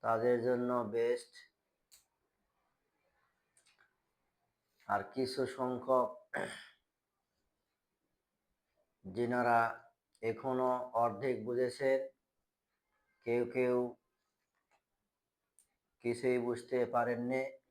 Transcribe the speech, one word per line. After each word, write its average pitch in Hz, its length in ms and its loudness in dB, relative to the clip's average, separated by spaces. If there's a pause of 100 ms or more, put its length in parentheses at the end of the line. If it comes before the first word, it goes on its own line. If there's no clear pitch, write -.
তাদের 120 380 4
জন্য 123 280 2 (240)
বেস্ট। 117 380 0 (3500)
আর 101 120 2 (140)
কিছু 131 260 -2 (160)
সংখ্যক 127 520 0 (3000)
যেনারা 120 560 2 (640)
এখনো 127 480 -2 (240)
অর্ধেক 117 500 0
বুঝেছেন, 127 540 0 (1300)
কেউ 120 160 2 (120)
কেউ 123 220 2 (2250)
কিছুই 123 420 2
বুঝতে 120 320 -2 (160)
পারেননি 120 480 0 (280)